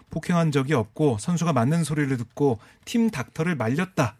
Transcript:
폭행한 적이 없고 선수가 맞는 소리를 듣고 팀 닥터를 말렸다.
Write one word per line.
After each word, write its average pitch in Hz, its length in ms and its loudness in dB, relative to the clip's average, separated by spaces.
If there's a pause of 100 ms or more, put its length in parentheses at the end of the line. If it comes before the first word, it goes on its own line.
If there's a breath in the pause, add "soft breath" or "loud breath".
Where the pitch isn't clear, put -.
(100)
폭행한 165 400 0
적이 139 240 0
없고 123 460 0
선수가 165 320 0
맞는 143 320 2
소리를 143 320 0
듣고 120 420 0 (260 loud breath)
팀 226 260 0
닥터를 160 440 -4
말렸다. 131 640 -2